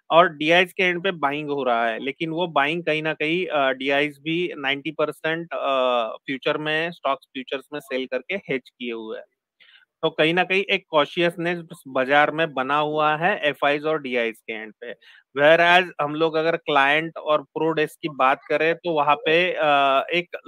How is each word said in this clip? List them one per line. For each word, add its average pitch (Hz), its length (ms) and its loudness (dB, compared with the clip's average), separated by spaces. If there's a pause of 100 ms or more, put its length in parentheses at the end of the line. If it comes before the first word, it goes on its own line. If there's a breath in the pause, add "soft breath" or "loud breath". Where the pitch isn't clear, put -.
(100)
और 170 180 8
डीआईज़ 165 440 2
के 202 100 -4
एंड 175 220 0
पे 196 60 0
buying 147 400 -4
हो 143 140 -2
रहा 117 220 2
है, 113 120 -2
लेकिन 135 320 -6
वो 165 160 -2
buying 156 380 0
कहीं 156 180 -2
ना 156 100 -2
कहीं, 160 340 -2
अ, 135 260 0
डीआईज़ 139 480 -2
भी 160 380 -4
नाइंटी 139 320 -4
परसेंट, 160 600 -4
अ, 127 640 0 (100)
future 147 320 -4
में, 156 320 -4
stocks 139 420 -6
futures 131 400 -10
में 147 80 -10
sell 131 260 -6
करके 127 280 -6
hedge 143 360 -6
किए 120 220 -10
हुए 110 260 -10
हैं। - 80 -18 (760 soft breath)
तो 160 80 2
कहीं 160 240 2
ना 180 100 2
कहीं 185 260 0
एक 190 200 0
consciousness 170 720 0 (260)
बाजार 135 420 4
में 151 240 -2
बना 131 220 -2
हुआ 151 400 0
है 175 240 0
एफ़आईज़ 147 460 0
और 156 160 -2
डीआईज़ 120 340 -2
के - 160 -14
एंड 107 200 -12 (120)
पे। 117 100 -12 (440 loud breath)
Whereas 170 540 6 (100)
हम 147 120 -4
लोग 156 200 0
अगर 160 220 0
client 151 600 0
और 151 260 -2
प्रो 156 300 -4
desk 151 300 -4
की 165 60 -6
बात 139 400 2
करें 156 260 0
तो 170 180 -6
वहाँ 147 240 2
पे, 165 360 0
अ, 139 600 2
एक 175 240 -4 (120)